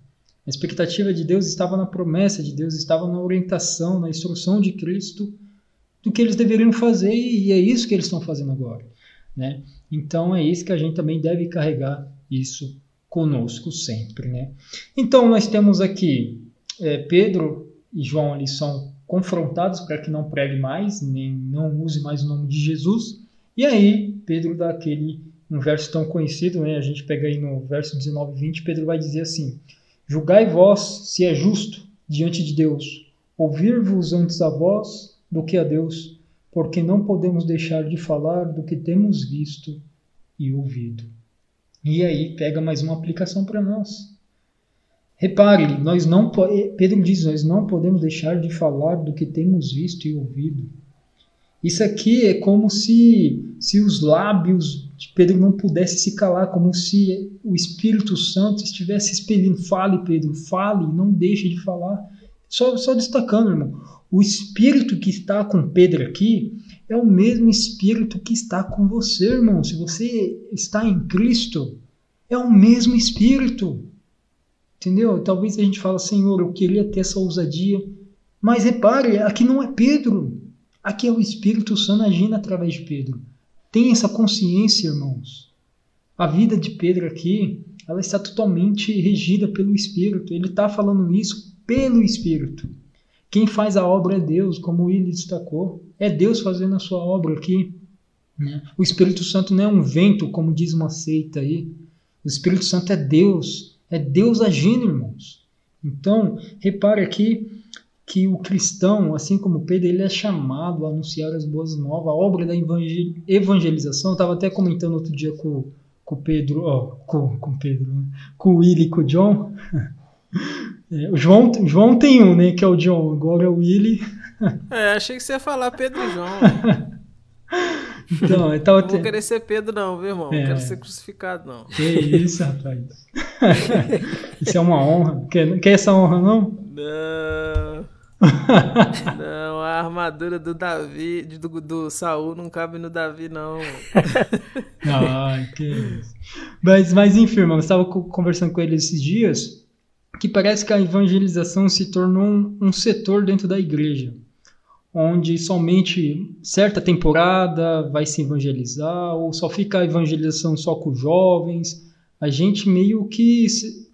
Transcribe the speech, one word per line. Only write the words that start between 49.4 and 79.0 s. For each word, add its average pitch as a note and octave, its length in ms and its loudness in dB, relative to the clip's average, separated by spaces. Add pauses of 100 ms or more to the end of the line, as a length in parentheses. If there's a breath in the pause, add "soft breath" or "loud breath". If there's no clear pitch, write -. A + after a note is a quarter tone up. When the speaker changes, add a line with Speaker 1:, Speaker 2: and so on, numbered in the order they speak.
Speaker 1:
visto D#3 380 -6
e D3+ 60 -4
ouvido." C#3 520 -6 (960)
Isso F#3+ 220 0
aqui A3+ 400 2
é F#3+ 80 6
como G#3 380 4
se, A3+ 920 4
se G3+ 200 2
os F#3 200 2
lábios E3+ 960 2
de - 180 -18
Pedro F3+ 220 4
não F#3+ 160 6
pudessem F3+ 460 0
se - 180 -2
calar, F#3 340 0
como F3 220 2
se G3 580 0 (140)
o G3 100 0
Espírito F#3+ 640 0
Santo G3+ 480 -2
estivesse G3+ 480 -4
expelindo, F#3+ 460 0
"Fale, F#3+ 480 0
Pedro, D#3 280 0
fale, F#3 560 -2
não F#3+ 220 2
deixe F3+ 380 0
de - 100 -6
falar." F#3 420 -6 (460 loud breath)
Só, B3 300 0
só C4 160 0
destacando, A3+ 560 2
irmão, C#3+ 280 -2 (320 loud breath)
o F#3+ 120 4
Espírito A#3 760 2
que F#3+ 120 0
está G3+ 340 -2
com E3 240 0
Pedro E3+ 340 4
aqui G3+ 540 0 (320 loud breath)
é A3 80 -4
o A#3+ 80 2
mesmo A3+ 460 6
Espírito G#3 680 0
que - 140 -8
está F#3+ 320 -4
com G3+ 240 2
você, G#3 460 0
irmão. G#3+ 280 4
Se D#3+ 140 -4
você F#3+ 640 -4 (120)
está G#3 380 -4
em F3+ 120 2
Cristo, F3 800 -2 (520)
é B3 80 0
o B3 120 0
mesmo A#3 460 8
Espírito. A3 880 2 (920)
Entendeu? F#3+ 440 2
Talvez G3 360 -2
a G#3 40 2
gente G3 160 2
fale, F#3 200 -2
"Senhor, G3 420 2
eu F3 140 -2
queria G3 300 2
ter F#3+ 160 -4
essa F#3+ 180 -4
ousadia." F3+ 680 -2 (540)
Mas A3 240 2
repare, A#3 540 4